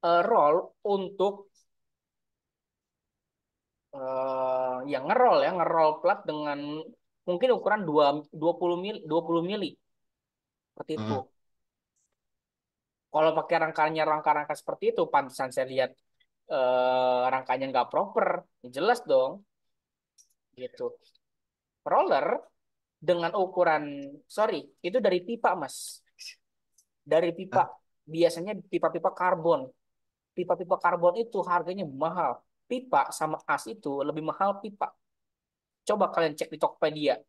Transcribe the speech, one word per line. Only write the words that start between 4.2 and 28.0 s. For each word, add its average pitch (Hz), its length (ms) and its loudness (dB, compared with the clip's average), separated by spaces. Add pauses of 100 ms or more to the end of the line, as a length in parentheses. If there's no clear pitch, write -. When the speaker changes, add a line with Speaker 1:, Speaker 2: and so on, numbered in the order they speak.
Speaker 1:
ya 135 80 -2
ngerol 220 420 4
ya, 147 140 2
ngerol 165 320 4 (160)
plat - 140 4 (100)
dengan 151 300 -4 (640)
mungkin 180 320 0
ukuran 208 320 0
dua, 151 180 6 (240)
dua 160 300 -2
puluh 175 240 0
mil-, 208 260 -10
dua 160 160 2
puluh 170 140 0
mili. 190 320 -4 (1040)
Seperti - 240 -10
itu. 107 160 -4
Speaker 2:
Hmm. - 180 -10 (1800)
Speaker 1:
Kalau 156 160 4
pakai 160 320 0
rangkanya, 160 400 0
rangka-rangka 151 560 0
seperti - 320 -2
itu, 190 160 0
pantesan 135 400 -2
saya 127 240 -2
lihat, 131 180 0 (600)
eh, 127 680 2 (100)
rangkanya 131 400 -2
nggak 127 160 2
proper. 196 560 0 (160)
Ya 123 160 -18
jelas 226 320 2
dong. 139 320 2 (1120)
Gitu. 123 400 -8 (960)
Roller 175 400 2 (720)
dengan 170 400 2
ukuran, 156 720 0 (160)
sorry, 208 320 -2 (240)
itu 214 160 -2
dari 185 240 2
pipa, 226 320 0
Mas. - 480 -10 (1040)
Dari 165 240 2
pipa. 175 320 -2
Speaker 2:
Hah? - 80 -2 (340)